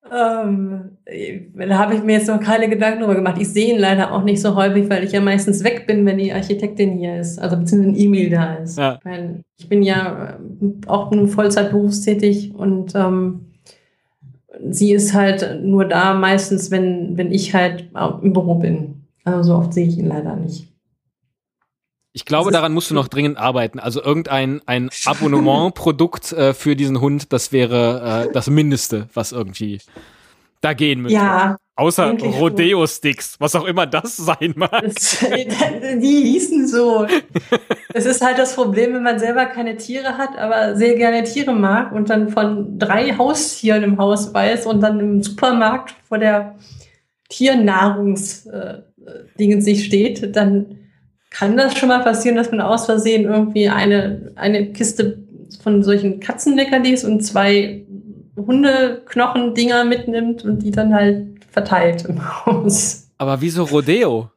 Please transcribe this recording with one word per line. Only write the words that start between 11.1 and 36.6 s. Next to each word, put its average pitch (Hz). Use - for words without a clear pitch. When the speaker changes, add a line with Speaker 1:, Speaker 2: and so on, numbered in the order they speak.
Speaker 1:
Vollzeit 202
berufstätig 208
und, 190
ähm, 185
sie 202
ist 202
halt 196
nur 196
da 180
meistens, 190
wenn, 180
wenn 175
ich 196
halt 180
im 190
Büro 170
bin. 160
Also 180
so 170
oft 170
sehe 175
ich 170
ihn 165
leider 156
nicht. -
Speaker 2:
Ich -
glaube, 156
Speaker 1:
Das 196
ist 165
Speaker 2:
daran 160
musst 165
du -
noch 139
dringend 143
arbeiten. 123
Also 117
irgendein 139
ein 127
Speaker 1:
<laughs> -
Speaker 2:
Abonnementprodukt, 151
äh, 135
für 147
diesen 135
Hund, 143
das -
wäre, 120
äh, -
das 123
Mindeste, 139
was 113
irgendwie 104
da 151
gehen 139
müsste. 208
Speaker 1:
Ja, 196
Speaker 2:
Außer 170
Speaker 1:
eigentlich 214
schon. 139
Speaker 2:
Rodeo-Sticks, 165
was 147
auch 160
immer 175
das 160
sein 165
mag. 196
Speaker 1:
Das, -
<laughs> 247
die 285
hießen 285